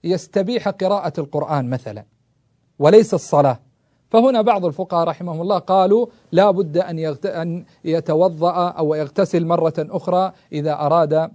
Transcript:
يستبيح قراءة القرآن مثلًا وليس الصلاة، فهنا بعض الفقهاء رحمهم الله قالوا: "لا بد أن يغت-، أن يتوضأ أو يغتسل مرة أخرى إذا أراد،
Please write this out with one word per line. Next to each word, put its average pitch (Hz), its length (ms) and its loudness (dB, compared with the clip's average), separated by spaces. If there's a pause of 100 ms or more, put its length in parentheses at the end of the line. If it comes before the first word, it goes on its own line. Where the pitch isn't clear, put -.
(120)
يستبيح 196 580 -4
قراءة 185 500 -2
القرآن 143 500 -4
مثلًا 107 360 -10 (720)
وليس 185 340 6
الصلاة، 143 460 0 (500)
فهنا 240 320 2
بعض 202 240 0
الفقهاء 170 420 -2
رحمهم 165 340 -6
الله 190 160 -2
قالوا: 190 500 2 (240)
"لا 196 200 6
بد 170 260 -2
أن 175 220 -2
يغت-، 156 260 -6
أن 170 400 -6 (200)
يتوضأ 170 840 0
أو 156 260 -2
يغتسل 165 500 -2
مرة 165 320 0
أخرى 180 540 -2 (220)
إذا 151 200 -4
أراد، 156 600 0